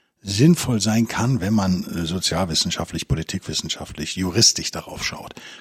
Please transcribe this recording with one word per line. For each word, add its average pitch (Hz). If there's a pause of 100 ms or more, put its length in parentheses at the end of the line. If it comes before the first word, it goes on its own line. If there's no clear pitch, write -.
(280)
sinnvoll 123
sein 110
kann, 117
wenn 98
man, 95
äh, 85
sozialwissenschaftlich, 85
politikwissenschaftlich, -
juristisch 92
darauf -
schaut. - (260)